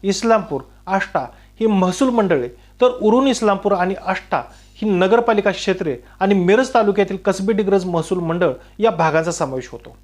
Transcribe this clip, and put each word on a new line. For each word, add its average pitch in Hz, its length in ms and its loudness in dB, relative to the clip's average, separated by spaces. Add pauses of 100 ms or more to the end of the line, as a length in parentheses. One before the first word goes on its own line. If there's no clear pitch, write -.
इस्लामपूर, 196 580 -2 (260)
आष्टा 185 380 -4 (340)
ही 220 80 0
महसूल 190 420 2
मंडळे, 175 380 0 (340)
तर 247 200 2
उरून, 240 260 4
इस्लामपूर 202 460 0
आणि 185 220 -2 (100)
आष्टा 185 360 -4 (340)
ही 214 140 -4
नगरपालिका 208 640 2
क्षेत्रे 180 460 -4 (220)
आणि 196 160 2
मिरज 208 380 2
तालुक्यातील 202 440 2
कसबी 190 360 -2
डिग्रज 196 320 0
महसूल 175 340 -2
मंडळ 170 340 0 (260)
या 220 120 2
भागांचा 160 400 0
समावेश 131 400 -6
होतो. - 320 -18